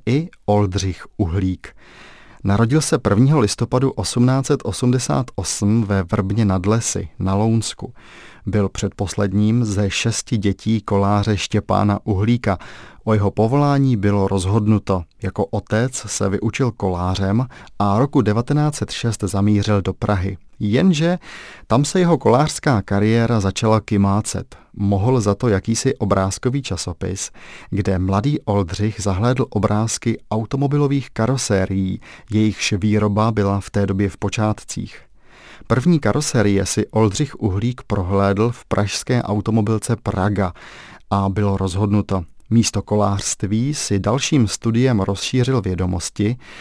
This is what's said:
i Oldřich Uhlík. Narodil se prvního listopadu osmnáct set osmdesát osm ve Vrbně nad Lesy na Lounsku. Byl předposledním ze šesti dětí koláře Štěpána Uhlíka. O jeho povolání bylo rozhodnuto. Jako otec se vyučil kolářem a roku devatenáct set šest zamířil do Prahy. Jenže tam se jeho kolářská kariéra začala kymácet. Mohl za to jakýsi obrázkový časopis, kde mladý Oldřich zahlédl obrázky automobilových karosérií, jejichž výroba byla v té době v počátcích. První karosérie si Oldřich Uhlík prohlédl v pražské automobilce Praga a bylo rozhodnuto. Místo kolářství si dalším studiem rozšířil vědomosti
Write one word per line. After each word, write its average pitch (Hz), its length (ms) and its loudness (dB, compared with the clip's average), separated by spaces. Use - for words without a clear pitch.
i 151 240 0
Oldřich 98 600 0
Uhlík. 92 580 -2
Narodil 117 380 2
se 156 160 0
prvního 131 420 4
listopadu 123 520 0
osmnáct 123 540 0
set 139 180 0
osmdesát 127 640 0
osm 107 480 0
ve 98 200 0
Vrbně 104 420 0
nad 95 200 0
Lesy 104 440 -2
na 95 160 0
Lounsku. 113 580 -2
Byl 98 240 0
předposledním 104 960 0
ze 101 240 0
šesti - 480 -4
dětí 101 440 0
koláře 101 560 0
Štěpána 101 680 0
Uhlíka. 107 540 0
O 110 100 0
jeho 101 180 2
povolání 139 680 2
bylo 101 300 2
rozhodnuto. 98 760 0
Jako 110 240 -2
otec 110 600 -4
se 101 220 -2
vyučil 113 420 -2
kolářem 95 760 0
a 101 200 2
roku 143 220 2
devatenáct 147 540 0
set - 160 -6
šest - 320 -4
zamířil 101 580 2
do 90 120 -2
Prahy. 92 440 -2
Jenže 160 580 2
tam 131 180 4
se - 140 0
jeho 170 180 4
kolářská 127 640 2
kariéra 113 580 2
začala 107 400 2
kymácet. 101 760 0
Mohl 104 460 2
za 101 140 2
to 127 120 -2
jakýsi 113 480 0
obrázkový 101 640 -2
časopis, 92 720 -8
kde 98 300 0
mladý 98 400 0
Oldřich 101 640 -2
zahlédl 110 480 0
obrázky 107 680 -2
automobilových 139 760 -2
karosérií, 98 920 0
jejichž 107 420 0
výroba 104 580 2
byla 101 280 0
v - 100 -12
té 101 160 0
době 95 240 0
v - 80 -14
počátcích. - 840 -4
První 139 320 4
karosérie 104 640 2
si - 220 -2
Oldřich - 540 0
Uhlík 110 460 -2
prohlédl 98 640 0
v - 140 -12
pražské - 580 -2
automobilce 110 720 0
Praga 98 580 -2
a 98 180 0
bylo 98 280 0
rozhodnuto. 98 680 0
Místo 117 320 2
kolářství 104 920 -2
si 101 260 -2
dalším 113 480 0
studiem 117 520 0
rozšířil 120 600 0
vědomosti 92 760 -2